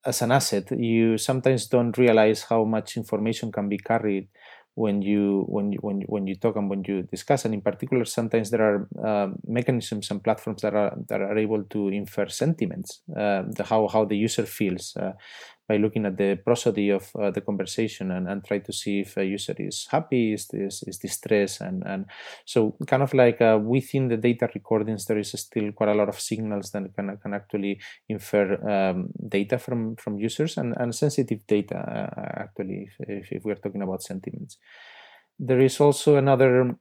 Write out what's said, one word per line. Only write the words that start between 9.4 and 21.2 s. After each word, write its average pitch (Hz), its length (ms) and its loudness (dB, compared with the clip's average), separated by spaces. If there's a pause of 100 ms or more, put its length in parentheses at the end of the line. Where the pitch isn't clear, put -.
mechanisms 113 640 -2
and 101 140 -4
platforms 110 380 -2
that 104 140 -2
are, 104 200 2 (140)
that 104 100 -2
are 101 180 -2
able 107 260 0
to 101 260 -2
infer 101 380 -4
sentiments, - 840 -2
uh, 104 400 0
the, 104 180 -6
how, 110 220 4
how 110 160 4
the 101 100 -2
user 110 300 0
feels, - 500 -4
uh, 95 160 -4 (560)
by 110 80 2
looking 104 300 2
at 95 100 -2
the 98 300 2
prosody 104 460 2
of, 95 200 -2 (100)
uh, 101 80 2
the 98 120 -4
conversation 101 680 -4
and, 92 180 -4
and 98 160 -6
try 104 120 -2
to 98 140 -8
see 101 300 -4
if - 160 -6
a 98 80 0
user 98 320 -4
is 98 340 -8
happy, 131 400 0
is, 104 220 -6
is, 98 340 -6
is 98 100 -12
distressed. 101 640 0